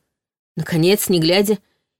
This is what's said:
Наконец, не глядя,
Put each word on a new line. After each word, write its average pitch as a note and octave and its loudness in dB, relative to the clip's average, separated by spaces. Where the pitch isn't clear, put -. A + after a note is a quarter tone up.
Наконец, E3+ 0
не F3+ 0
глядя, G3 0